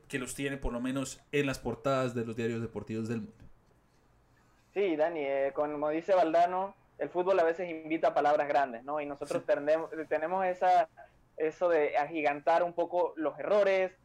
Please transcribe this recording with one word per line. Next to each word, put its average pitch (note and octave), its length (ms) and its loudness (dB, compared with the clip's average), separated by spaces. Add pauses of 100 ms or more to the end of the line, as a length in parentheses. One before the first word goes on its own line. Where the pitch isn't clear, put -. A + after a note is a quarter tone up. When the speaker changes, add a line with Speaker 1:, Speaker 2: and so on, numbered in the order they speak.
Speaker 1:
que C#3 100 -4
los B2 160 -8
tiene C#3 220 -4
por C3 160 -4
lo A#2+ 80 -4
menos C3 400 -4 (120)
en C#3+ 140 2
las C3 120 -4
portadas B2+ 560 -2
de A#2 120 -2
los A2+ 100 -6
diarios A2+ 240 -2
deportivos A2 480 -6
del A#2 140 -4
mundo. - 220 -16 (1300)
Speaker 2:
Sí, F#3 220 0
Dani, D#3+ 240 0
eh, C#3 340 0
como D3+ 360 -2
dice E3 240 0
Valdano, F3+ 600 2 (240)
el C#3+ 100 -4
fútbol F3+ 320 0
a E3 40 6
veces E3+ 260 0
invita D#3+ 380 -2
a D#3+ 60 -2
palabras D3 340 2
grandes, C3 360 0
¿no? D3 160 -4
Y C#3+ 60 -6
nosotros D3 400 -6
Speaker 1:
Sí. E3+ 60 2
Speaker 2:
tendem-, D3+ 360 0 (200)
tenemos E3 380 0
esa, F3+ 420 4 (480)
eso D#3 320 0
de D3+ 280 4
agigantar D3 680 2
un F3 120 -2
poco F3 420 0
los D3+ 220 -2
errores F#3+ 540 2 (120)